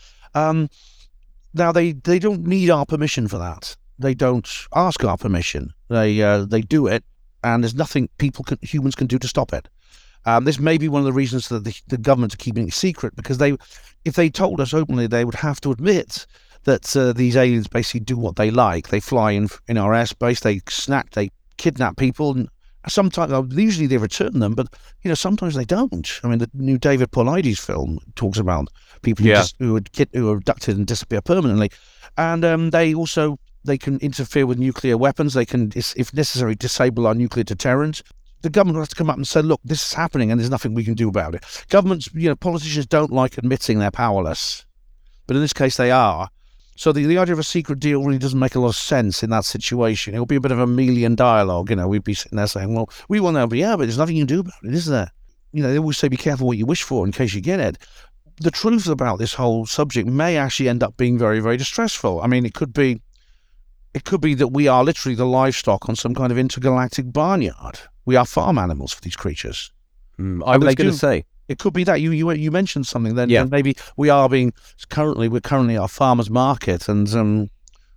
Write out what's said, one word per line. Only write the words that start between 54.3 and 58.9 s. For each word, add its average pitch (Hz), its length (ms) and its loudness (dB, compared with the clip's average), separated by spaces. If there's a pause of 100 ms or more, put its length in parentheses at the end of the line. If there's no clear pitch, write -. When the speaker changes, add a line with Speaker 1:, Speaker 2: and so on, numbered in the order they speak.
Speaker 1:
do 190 40 0
about 180 220 -10
it, 113 120 -6
is 165 120 -2
there? 120 240 0 (420)
You 151 100 -2
know, 131 100 2
they 143 60 2
always 156 180 -2
say, - 100 0
"Be 127 100 0
careful 131 300 -2
what 120 120 0
you 107 80 0
wish 160 160 -2
for 113 220 -2
in 98 60 0
case 104 240 -2
you 98 60 -6
get 170 180 -2
it." 113 200 -4 (640)
The 160 100 2
truth 214 340 0
about 127 320 0